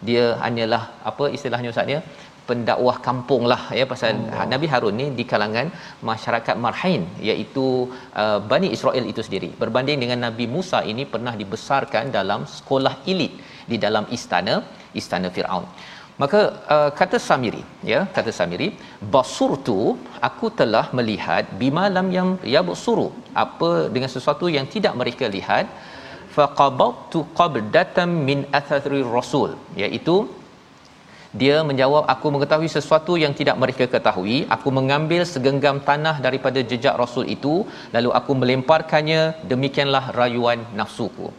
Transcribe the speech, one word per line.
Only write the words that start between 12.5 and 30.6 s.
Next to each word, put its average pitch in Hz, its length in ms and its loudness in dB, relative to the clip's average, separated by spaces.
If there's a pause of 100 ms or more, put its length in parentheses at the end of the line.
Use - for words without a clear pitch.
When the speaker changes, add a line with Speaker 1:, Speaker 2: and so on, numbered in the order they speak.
Speaker 1:
sekolah 131 380 0 (200)
elit 160 200 -2 (380)
di 117 40 -2 (100)
dalam 107 200 0 (120)
istana, 98 380 0 (460)
istana 92 360 -2
Firaun. 90 280 -2 (560)
Maka, 196 180 4 (340)
uh, 147 240 4
kata 185 200 2 (100)
Samiri, 117 340 2 (300)
ya, 131 80 4 (160)
kata 113 200 0
Samiri, 87 300 0 (480)
"Basurtu, 135 640 2 (500)
aku - 180 -4 (140)
telah 120 220 4 (160)
melihat, 104 460 0 (180)
bima 143 220 2 (120)
lam 185 100 2 (100)
yam-, 185 220 2 (160)
yabsuru, 180 520 2 (380)
apa, - 260 -2 (240)
dengan 127 220 -2
sesuatu 151 300 0 (100)
yang 135 180 -2
tidak 202 260 2
mereka 123 260 -2 (100)
lihat, 110 300 2 (680)
faqabattu 143 880 2 (140)
qabdatan 170 680 2 (200)
min 139 100 2 (220)
athari 139 420 0 (140)
rasul", 123 340 2 (320)
iaitu 120 340 0 (1300)